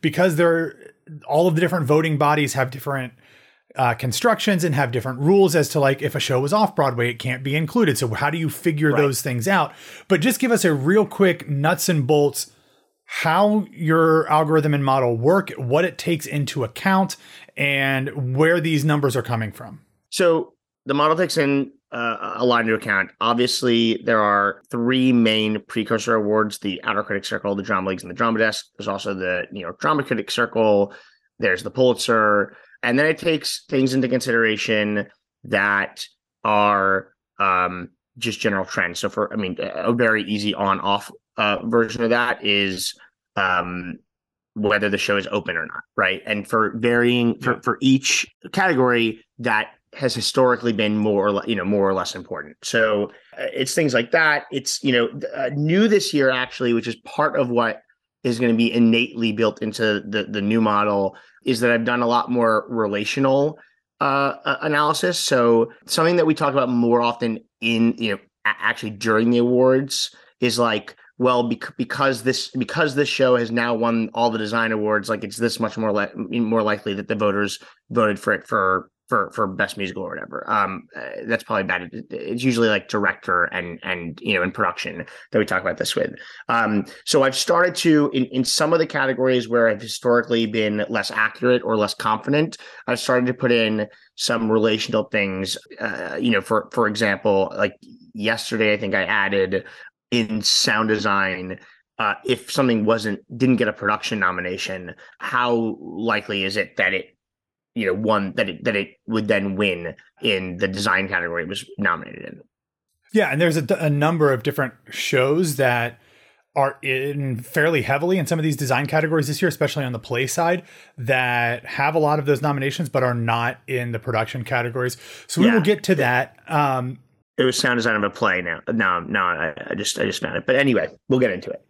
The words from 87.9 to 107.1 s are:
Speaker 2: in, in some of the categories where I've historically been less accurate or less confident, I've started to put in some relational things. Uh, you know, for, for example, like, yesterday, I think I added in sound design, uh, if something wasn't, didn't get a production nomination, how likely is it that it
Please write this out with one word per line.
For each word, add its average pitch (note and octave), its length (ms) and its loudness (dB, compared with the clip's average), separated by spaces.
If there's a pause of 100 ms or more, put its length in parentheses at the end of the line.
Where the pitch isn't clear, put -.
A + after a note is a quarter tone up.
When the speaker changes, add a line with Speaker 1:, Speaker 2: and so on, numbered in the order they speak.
Speaker 2:
in, C3 120 0
in B2+ 180 -2
some D#3 300 0
of E3 60 4
the E3 60 4
categories C3 600 0
where A#2 220 4
I've G#2+ 120 -2
historically A#2 640 0
been G#2+ 440 0
less A2 200 -2
accurate B2 540 2
or A2+ 140 0
less G#2 160 0
confident, C#3 640 0 (280)
I've B2 140 -2
started B2 280 0
to B2 60 -2
put A#2+ 200 2
in G#2+ 340 0 (300)
some A2+ 340 0
relational G#2+ 540 2
things. F#2+ 520 -4 (220)
Uh, F2 400 -8
you A#2+ 120 0
know, G2 100 2
for, - 320 0
for A#2 120 2
example, G2+ 720 0
like, G2+ 220 -2 (360)
yesterday, A2 600 0
I G#2 40 0
think G2+ 160 -4
I F#2+ 120 0
added G2 580 0 (480)
in A2 300 -2
sound A2 480 0
design, F#2+ 720 -2 (380)
uh, G#2 180 -2 (100)
if - 260 -2
something A#2+ 320 2
wasn't, A2 360 0 (180)
didn't B2+ 200 4
get A2 100 0
a F2+ 60 -2
production G#2 460 -4
nomination, F#2 760 -4 (240)
how A#2+ 600 0
likely G#2 640 -4
is G2 100 -4
it - 220 -4
that F#2+ 160 0
it - 240 -8 (600)